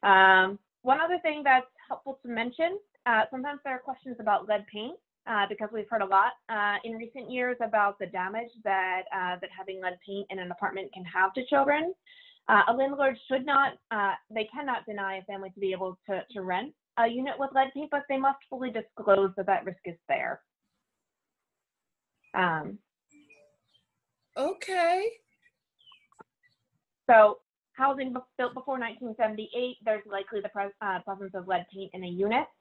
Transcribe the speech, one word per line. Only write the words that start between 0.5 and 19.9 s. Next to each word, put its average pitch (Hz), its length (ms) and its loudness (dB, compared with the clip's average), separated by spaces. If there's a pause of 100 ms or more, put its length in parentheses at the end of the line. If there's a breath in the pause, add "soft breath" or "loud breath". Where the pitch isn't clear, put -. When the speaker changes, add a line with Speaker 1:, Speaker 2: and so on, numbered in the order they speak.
Speaker 1:
one 269 180 4
other 339 200 0
thing 302 220 -4
that's 254 240 4 (220)
helpful - 340 -10
to 247 60 -14
mention, 247 500 -2 (280)
uh, 226 220 4
sometimes 277 360 -8
there 269 100 -4
are 254 60 -8
questions 254 400 -12
about 208 260 0
lead 208 260 -2
paint, 226 220 -10 (320)
uh, 208 220 0
because 214 240 -8
we've 214 180 -8
heard 220 120 0
a 196 40 -2
lot, 196 280 4 (140)
uh, 208 360 -2
in 226 80 -8
recent 226 360 -12
years 247 320 -4
about 208 380 2
the 190 80 -6
damage 190 460 -6 (100)
that, 185 400 0 (100)
uh, 180 280 -2
that 185 100 -12
having 190 320 -12
lead 180 240 -4
paint 196 240 -8
in 190 80 -8
an 180 140 -8
apartment 196 400 -6
can 180 120 -14
have 185 280 2
to 254 140 -6
children. 294 460 2 (560 loud breath)
Uh, 208 200 8
a 233 40 2
landlord 269 460 0 (100)
should 262 160 0
not, 277 280 2 (180)
uh, 294 220 0 (200)
they 214 220 -4
cannot 269 320 -6
deny 196 300 -6
a 190 80 -12
family 196 260 -10
to 190 80 -20
be 196 140 -2
able 185 260 -6 (100)
to, 190 120 -4 (100)
to 208 120 -10
rent 185 300 -4 (260)
a 233 100 6
unit 254 280 -4
with 269 160 -4
lead 269 220 2
paint, 294 160 -8
but 285 180 -2
they 269 80 -2
must 269 220 0 (100)
fully 254 220 -8
disclose 202 680 2
that 190 100 -4
that 190 180 0
risk 180 220 -10
is 170 100 -10 (120)